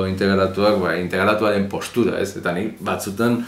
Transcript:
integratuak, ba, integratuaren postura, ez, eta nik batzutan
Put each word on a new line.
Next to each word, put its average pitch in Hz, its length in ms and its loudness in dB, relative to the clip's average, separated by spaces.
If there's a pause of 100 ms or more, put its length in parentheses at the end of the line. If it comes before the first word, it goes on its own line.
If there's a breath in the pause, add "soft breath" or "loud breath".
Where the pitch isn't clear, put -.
integratuak, 98 720 2
ba, 85 160 0
integratuaren 98 720 0
postura, 92 520 -2
ez, 95 160 -6
eta 87 160 -4
nik 101 260 -6
batzutan 107 680 -2